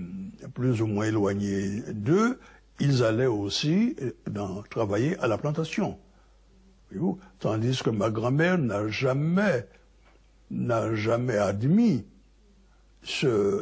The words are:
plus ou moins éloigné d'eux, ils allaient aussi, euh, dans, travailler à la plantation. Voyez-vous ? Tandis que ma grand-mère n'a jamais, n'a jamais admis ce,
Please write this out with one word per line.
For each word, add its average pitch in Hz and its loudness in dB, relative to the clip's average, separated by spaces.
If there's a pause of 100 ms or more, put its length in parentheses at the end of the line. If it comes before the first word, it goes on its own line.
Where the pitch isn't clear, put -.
(520)
plus 123 0
ou 107 0
moins 104 -2
éloigné 101 0
d'eux, 170 0 (420)
ils 139 4
allaient 113 4
aussi, 151 0
euh, 120 -4 (180)
dans, 101 -6
travailler 113 -2
à 131 0
la 104 0
plantation. 147 -4 (920)
Voyez-vous ? 98 -4 (220)
Tandis 113 0
que - 0
ma 113 0
grand-mère 139 2
n'a 107 -2
jamais, 139 0 (840)
n'a 117 0
jamais 117 0
admis 127 4 (1000)
ce, 101 0